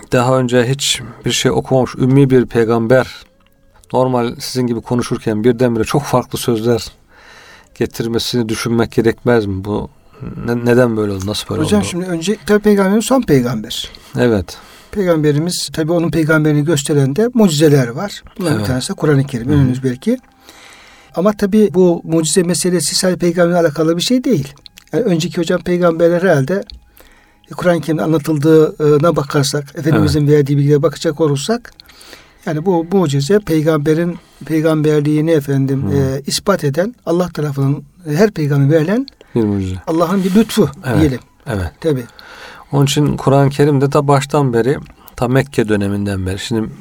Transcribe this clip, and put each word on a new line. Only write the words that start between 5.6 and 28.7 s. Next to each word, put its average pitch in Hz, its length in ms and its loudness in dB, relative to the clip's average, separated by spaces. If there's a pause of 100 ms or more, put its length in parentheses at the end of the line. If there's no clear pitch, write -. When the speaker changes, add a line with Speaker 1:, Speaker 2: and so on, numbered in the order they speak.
Speaker 1:
çok 139 180 -2
farklı 123 360 -4
sözler 117 480 -2 (880)
getirmesini 117 760 -4
düşünmek 117 440 -2
gerekmez 117 540 2
mi? 95 180 -6
Bu 104 240 -6 (580)
ne-, 120 180 -4
neden 120 320 4
böyle 104 160 -2
oldu? 95 140 -6
Nasıl 104 220 -6
böyle 101 140 -2
Speaker 2:
Hocam 202 180 2
Speaker 1:
oldu? 190 100 -4
Speaker 2:
şimdi 180 160 -6
önce 180 300 -4 (100)
tabii 208 160 2
peygamberimiz 208 420 2
son 262 180 2
peygamber. 120 680 0 (280)
Speaker 1:
Evet. 113 380 0 (360)
Speaker 2:
Peygamberimiz 165 800 0
tabii 160 200 -4
onun 170 180 0
peygamberini 151 540 0
gösteren 143 520 0
de 220 180 0
mucizeler 147 540 4
var. 160 340 -10 (160)
Bunların 165 180 -2
Speaker 1:
Evet. 107 80 -2
Speaker 2:
bir 101 80 -6
tanesi 127 160 -4
de 196 80 -6
Kur'an-ı 139 300 0
Kerim. 139 220 -8
Speaker 1:
Hı 147 40 0
hı. 151 40 2
Speaker 2:
Önünüz 131 280 0
belki. 135 340 -2 (1000)
Ama 190 200 0
tabii 208 380 2
bu 175 300 4
mucize 160 380 0
meselesi 175 520 -2
sadece 180 240 -2
peygamberle 175 400 2
alakalı 165 380 2
bir 170 60 -4
şey 247 220 0
değil. 190 280 0 (400)
Yani 160 120 -2
önceki 175 340 -2
hocam 175 220 -2
peygamberler 170 600 2
herhalde 180 400 0 (920)
Kur'an-ı 170 240 0
Kerim'de 156 220 -2
anlatıldığına 156 1120 2